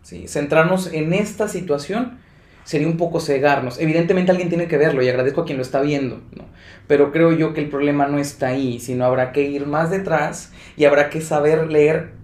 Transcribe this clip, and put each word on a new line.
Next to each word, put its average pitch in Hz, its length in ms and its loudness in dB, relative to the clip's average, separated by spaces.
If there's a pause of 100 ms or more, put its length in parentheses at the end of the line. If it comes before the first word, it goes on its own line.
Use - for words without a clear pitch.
¿sí? - 260 -16
Centrarnos 165 640 2
en 156 220 -2
esta 214 340 -2
situación 190 720 -4 (460)
sería 156 240 -2
un 165 100 -2
poco 165 220 -2
cegarnos. 135 600 0
Evidentemente 170 520 2
alguien 180 180 0
tiene 170 180 -2
que 160 100 0
verlo 143 260 2
y 127 60 2
agradezco 131 320 0
a 165 40 -4
quien 143 140 -6
lo - 20 -4
está 135 200 -2
viendo, 143 420 -2 (120)
¿no? - 100 -18 (420)
Pero 143 240 4
creo 165 200 4
yo 156 220 0
que 151 80 -4
el 143 80 -4
problema 143 380 0
no 143 100 -2
está 143 300 -4
ahí, 127 320 -2
sino 123 260 -4
habrá 127 280 0
que 143 100 2
ir 143 240 -4
más 160 240 -2
detrás 165 600 -4 (240)
y 147 100 2
habrá 143 260 4
que 160 100 -6
saber 160 500 0
leer 156 420 2 (100)